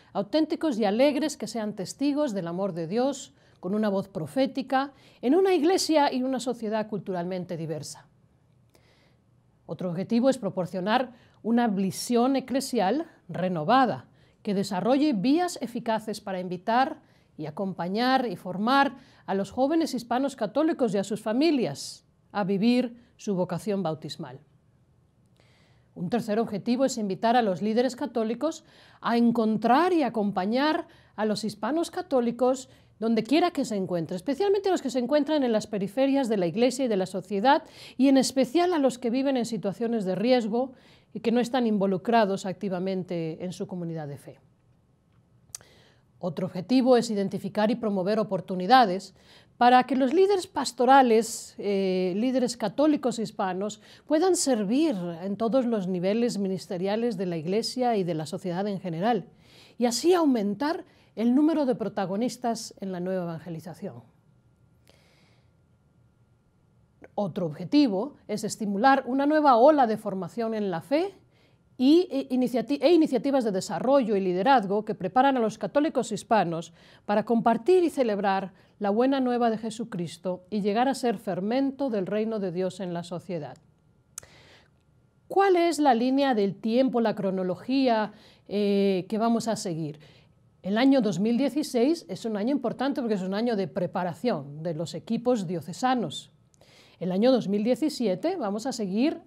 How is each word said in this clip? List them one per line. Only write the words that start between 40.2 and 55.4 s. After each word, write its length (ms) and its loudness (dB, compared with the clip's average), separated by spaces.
y 60 -10
que 140 0
no 80 4
están 260 0
involucrados 800 2
activamente 960 -6
en 80 -8
su 160 -10
comunidad 400 -8
de 120 -12
fe. 200 -20
Otro 280 -6
objetivo 500 4
es 120 0
identificar 640 -2
y 40 2
promover 440 0
oportunidades 960 2
para 260 6
que 120 -2
los 180 2
líderes 340 4
pastorales, 1080 4
eh, 580 0
líderes 400 0
católicos 640 0
hispanos, 600 -4
puedan 320 2
servir 580 2
en 140 -4
todos 300 0